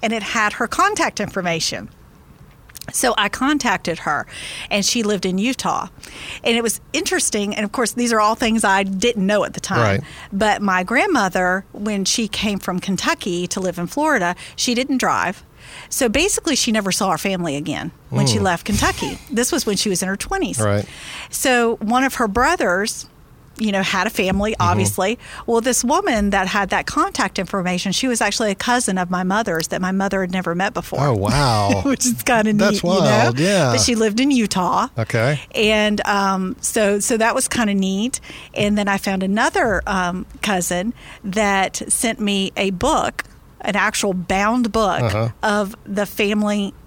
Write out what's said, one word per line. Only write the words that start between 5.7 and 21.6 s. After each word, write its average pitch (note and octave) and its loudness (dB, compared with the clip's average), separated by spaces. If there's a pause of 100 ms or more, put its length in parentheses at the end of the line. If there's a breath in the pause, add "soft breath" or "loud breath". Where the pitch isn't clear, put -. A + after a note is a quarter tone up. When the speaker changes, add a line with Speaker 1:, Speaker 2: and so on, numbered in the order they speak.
Speaker 1:
And A#3 2
it A#3 0
was A3+ -2 (120)
interesting, C4+ -2
and G#3+ -2
of G3+ -6
course, A#3+ -2
these A#3+ -2
are A3 4
all G#3+ 4
things A3+ 2
I G3 4
didn't G3 0
know G#3 4
at - -4
the - -10
time. F#3 0
Speaker 2:
Right. G2+ 4 (320 loud breath)
Speaker 1:
But G#3 2
my F#3 2
grandmother, G3 2
when G#3 -4
she G#3+ 0
came G3+ -2
from F#3 -4
Kentucky F3+ -2
to - -4
live F#3 -2
in F3 -4
Florida, B3 0 (180 loud breath)
she - -2
didn't C4 0
drive. D#3 0 (460 loud breath)
So - 0
basically, D4+ 0
she - 0
never G3+ 0
saw F#3+ 0
her D#3+ 0
family F3 -2
again D3 -4 (200)
when C3+ 2
she B2+ 2
Speaker 2:
Mm. G3+ 0
Speaker 1:
left F3+ 0
Kentucky. C#4 -2 (140)
This A#3+ 0
was D#4 0
when G3+ 0
she - -2
was F3+ 0
in F#3 -2
her G3 -2
twenties. F#4 -4
Speaker 2:
Right. G2+ 2 (440 loud breath)
Speaker 1:
So A#3+ 2